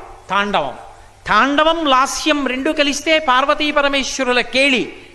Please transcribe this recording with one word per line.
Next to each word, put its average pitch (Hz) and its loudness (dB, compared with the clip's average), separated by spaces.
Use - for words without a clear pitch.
తాండవం, 185 0
తాండవం 285 2
లాస్యం 269 0
రెండు 262 -2
కలిస్తే 302 0
పార్వతీ 294 0
పరమేశ్వరుల 269 0
కేళి. 254 0